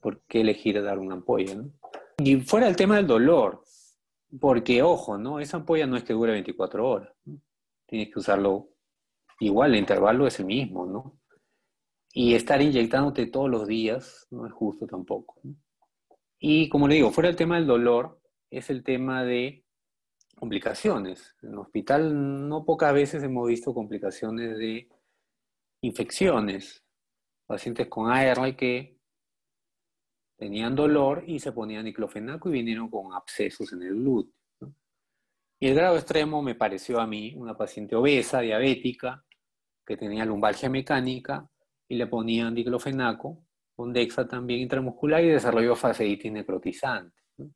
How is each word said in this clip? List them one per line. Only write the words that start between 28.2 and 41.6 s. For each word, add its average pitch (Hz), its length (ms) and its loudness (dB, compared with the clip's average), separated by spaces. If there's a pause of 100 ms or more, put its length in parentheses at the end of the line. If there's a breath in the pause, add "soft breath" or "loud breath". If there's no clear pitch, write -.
R 131 320 2
que 127 420 -4 (1400)
tenían 110 380 -6
dolor 147 520 2
y 160 140 -6
se 131 120 -8
ponían 110 320 -8
diclofenaco 113 640 -8
y 170 40 -2
vinieron 113 360 -2
con 95 240 -10
abscesos - 600 -8
en 90 100 -12
el 92 120 -6
glúteo, 123 400 0 (260)
¿no? 135 140 -18 (840)
Y 135 100 0
el 135 60 4
grado 170 220 4
extremo 151 460 -2
me 127 120 -4
pareció 113 460 -2
a 113 60 -2
mí 107 300 -8
una 117 180 -12
paciente 107 400 -8
obesa, 131 460 2
diabética, 123 840 -2 (600)
que 107 100 -6
tenía 107 280 -6
lumbalgia 107 460 0
mecánica, 131 760 -4 (400)